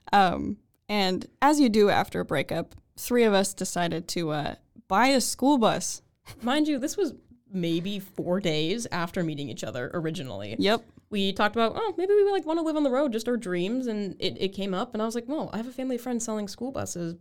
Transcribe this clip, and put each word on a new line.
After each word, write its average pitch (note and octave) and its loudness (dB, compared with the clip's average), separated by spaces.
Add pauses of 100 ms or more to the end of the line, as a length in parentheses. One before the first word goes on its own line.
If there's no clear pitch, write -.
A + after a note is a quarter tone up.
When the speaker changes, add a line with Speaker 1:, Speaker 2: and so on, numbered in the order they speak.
(120)
Speaker 1:
Um, G3 4 (300)
and F#3+ 0 (160)
as D4 6
you C4 6
do G#3 6
after - 2
a F3+ -2
breakup, D#3+ -2 (240)
three A#3+ 2
of G#3+ 6
us G3 2
decided E3+ -2
to, E3 -2
uh, D3+ -4 (340)
buy A3 4
a C4+ 6
school C#4+ 2
bus. F3+ 2 (400)
Speaker 2:
Mind D4 2
you, C#4+ 0
this C4 -6
was F4+ 0 (380)
maybe F3 -2
four F3+ -4
days E3 0
after F3 -2
meeting C#3+ -4
each - -8
other B2 -6
originally. C3 -6
Speaker 1:
Yep. G3 2 (240)
Speaker 2:
We G3 0
talked G#3 0
about, A3+ 2
"Oh, G#4+ -2
maybe F#4+ 0
we, G4+ 6
like, G4 0
wanna E4 0
live D#4 0
on D#4 2
the C#4 2
road, C4 2
just A#3 -4
our B3 2
dreams," G#3 -2
and G#3 -4
it, - -2
it F#3+ 0
came F#3+ -4
up, G3+ -4
and G#3+ -4
I - -2
was A3+ -4
like, A#3 -8
"Well, C4+ -6
I - -4
have A#3 -6
a B3+ -14
family B3+ -4
friend A#3+ -6
selling G#3+ -6
school B3+ -10
buses. F3 -6